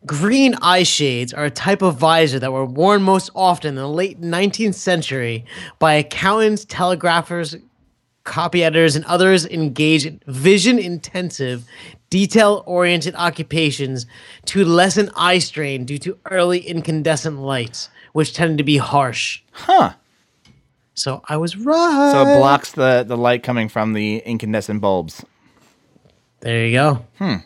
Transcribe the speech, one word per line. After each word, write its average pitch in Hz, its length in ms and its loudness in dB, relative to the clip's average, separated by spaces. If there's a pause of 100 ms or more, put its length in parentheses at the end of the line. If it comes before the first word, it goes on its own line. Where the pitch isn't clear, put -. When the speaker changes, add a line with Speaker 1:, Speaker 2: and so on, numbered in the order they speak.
Speaker 1:
Green 220 560 2
eye 180 220 4
shades 123 500 -2
are 147 140 -6
a 143 40 -2
type 196 300 -2
of 180 160 2
visor 160 420 2
that 131 140 -4
were 131 140 -4
worn 180 360 2
most 190 320 2
often 180 360 0
in 139 60 -8
the 135 120 -6
late 175 300 -4
nineteenth 185 560 -2
century 131 720 -4 (320)
by 156 160 4
accountants, 202 720 0
telegraphers, 170 920 -2 (680)
copy 170 380 -2
editors, 160 340 4
and 156 100 -4
others 180 400 4
engaged 156 600 0
in 156 200 -14
vision-intensive, 175 1400 0 (460)
detail-oriented 180 1040 2
occupations 147 920 -4 (400)
to 196 200 0
lessen 185 520 4
eye 180 220 2
strain 139 480 -6
due 143 120 -8
to - 200 -10 (120)
early 180 300 0
incandescent 156 800 -4
lights, 127 480 -8 (240)
which 156 220 -2
tended 160 240 0
to 151 60 0
be 143 120 2
harsh. 131 680 -2 (100)
Speaker 2:
Huh. - 400 2 (1040)
Speaker 1:
So - 340 -6
I 151 100 -4
was 170 180 -6
right. 285 560 2
Speaker 2:
So 277 100 6
it 285 160 6
blocks 139 340 4
the, 131 340 2
the 120 100 -4
light 120 260 0
coming 117 260 -2
from 110 260 -2
the 107 240 -2
incandescent 110 640 -4
bulbs. 92 420 -2 (1160)
Speaker 1:
There 117 260 -2
you 113 100 0
go. 135 280 2 (140)
Speaker 2:
Hmm. 190 160 -2 (120)